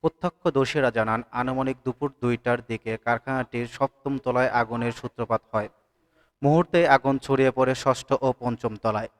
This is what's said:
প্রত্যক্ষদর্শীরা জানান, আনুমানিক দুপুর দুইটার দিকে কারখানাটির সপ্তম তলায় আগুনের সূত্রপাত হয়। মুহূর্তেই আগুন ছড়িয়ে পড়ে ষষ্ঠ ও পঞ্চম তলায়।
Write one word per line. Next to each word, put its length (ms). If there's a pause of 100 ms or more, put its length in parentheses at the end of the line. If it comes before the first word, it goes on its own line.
প্রত্যক্ষদর্শীরা 880
জানান, 400
আনুমানিক 540
দুপুর 360
দুইটার 380 (100)
দিকে 280
কারখানাটির 680
সপ্তম 520
তলায় 300
আগুনের 440
সূত্রপাত 500 (100)
হয়। 160 (720)
মুহূর্তেই 440
আগুন 320
ছড়িয়ে 320
পড়ে 240
ষষ্ঠ 460
ও 180
পঞ্চম 380
তলায়। 320 (120)